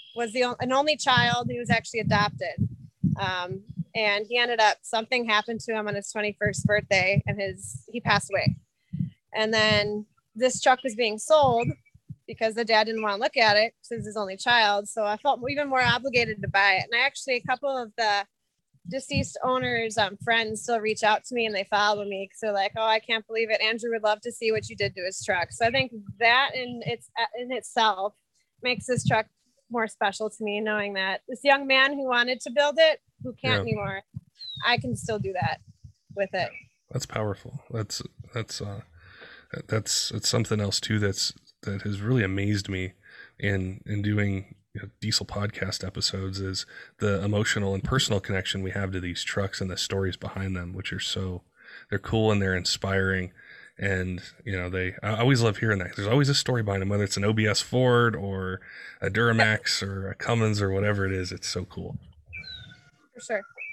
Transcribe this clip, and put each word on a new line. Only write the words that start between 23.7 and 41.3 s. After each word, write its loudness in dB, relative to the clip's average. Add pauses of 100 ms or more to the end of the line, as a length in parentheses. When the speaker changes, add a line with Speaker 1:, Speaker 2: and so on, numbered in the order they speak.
Speaker 1:
would -2
love 2
to -8
see -2
what -2
you -14
did -2
to -12
his -6
truck." -2
So 0
I 2
think 0 (280)
that 4
in -6
its, -6 (280)
in -8
itself 0 (480)
makes -2
this 0
truck 4 (420)
more -2
special -2
to -10
me, -2
knowing -2
that -2
this -10
young 4
man 6
who -4
wanted 2
to -8
build 2
it, 6 (220)
who -8
can't 0
Speaker 2:
Yeah. 2
Speaker 1:
anymore, -4 (640)
I 4
can -4
still -4
do -6
that -2 (560)
with -4
it. -4 (400)
Speaker 2:
That's -4
powerful. -6
That's, -6 (320)
that's, -8
uh, -10 (840)
that's, -2
it's -4
something 0
else 0
too 0
that's, 0 (280)